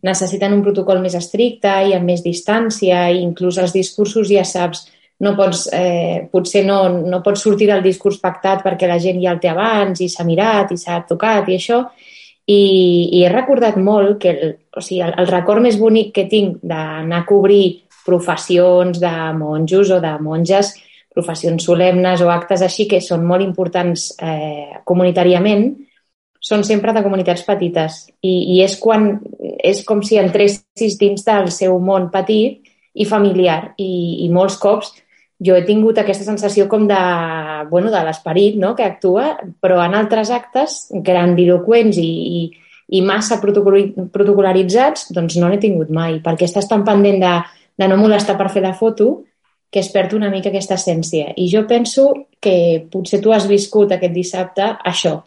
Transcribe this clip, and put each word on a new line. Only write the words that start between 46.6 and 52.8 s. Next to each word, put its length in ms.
tan 180
pendent 320
de, 140
de 140
no 100
molestar 400
per 140
fer 100
la 120
foto 500
que 140
es 100
perd 240
una 160
mica 160
aquesta 300
essència. 580
I 160
jo 160
penso 400
que 480